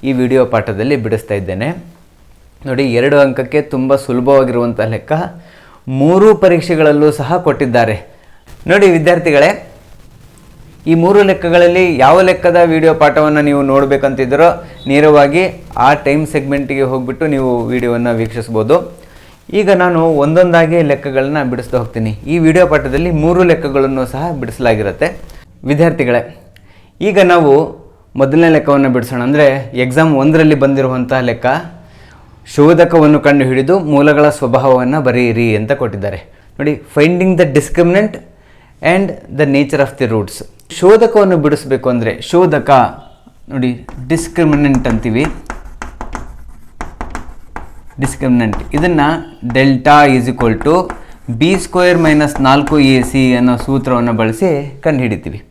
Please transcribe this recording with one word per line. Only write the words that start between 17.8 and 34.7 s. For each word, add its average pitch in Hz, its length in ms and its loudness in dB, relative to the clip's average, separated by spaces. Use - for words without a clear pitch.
ವೀಕ್ಷಿಸ್ಬೋದು. 113 560 -2
ಈಗ 196 100 0
ನಾನು 175 200 2
ಒಂದೊಂದಾಗಿ 165 540 2
ಲೆಕ್ಕಗಳನ್ನ 139 480 -2
ಬಿಡಿಸ್ತಾ 123 300 -6
ಹೋಗ್ತೀನಿ. 113 300 -6
ಈ - 20 0
ವಿಡಿಯೋ 160 260 4
ಪಾಠದಲ್ಲಿ 143 380 -2
ಮೂರು 175 260 2
ಲೆಕ್ಕಗಳನ್ನು 135 540 -2
ಸಹ 151 160 -6
ಬಿಡಿಸಲಾಗಿರುತ್ತೆ. 113 680 -2
ವಿದ್ಯಾರ್ಥಿಗಳೇ, 143 520 0
ಈಗ 202 120 0
ನಾವು 160 200 4
ಮೊದಲನೇ 151 360 2
ಲೆಕ್ಕವನ್ನು 139 400 2
ಬಿಡಿಸೋಣ. 123 320 -4
ಅಂದರೆ 147 180 2
ಎಕ್ಸಾಮ್ 151 280 0
ಒಂದರಲ್ಲಿ 156 420 4
ಬಂದಿರುವಂತಹ 131 560 0
ಲೆಕ್ಕ, 117 160 -6
ಶೋಧಕವನ್ನು 156 720 4
ಕಂಡುಹಿಡಿದು 135 480 2
ಮೂಲಗಳ 147 320 2
ಸ್ವಭಾವವನ್ನು 127 680 0